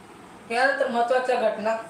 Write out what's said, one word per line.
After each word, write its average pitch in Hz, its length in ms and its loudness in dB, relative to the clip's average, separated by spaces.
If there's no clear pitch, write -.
यानंतर 262 380 0
महत्त्वाच्या 247 480 0
घटना. 220 400 0